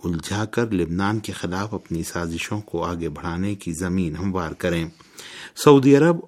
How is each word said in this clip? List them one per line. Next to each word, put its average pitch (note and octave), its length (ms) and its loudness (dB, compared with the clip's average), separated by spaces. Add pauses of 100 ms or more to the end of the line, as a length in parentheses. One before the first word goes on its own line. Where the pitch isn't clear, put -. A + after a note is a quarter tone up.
الجھا G2 400 -4
کر A2+ 280 -2
لبنان F#2+ 460 0
کے G2+ 140 -8
خلاف G2 420 -6
اپنی E2+ 280 -6
سازشوں E2+ 580 -6
کو E2+ 240 -6
آگے E2+ 240 -4
بڑھانے F2+ 460 -6
کی F2 180 -10
زمین F2 440 -2
ہموار F2+ 340 -4
کریں۔ E2+ 340 -2 (720)
سعودی C#3 400 8
عرب E3 200 6 (120)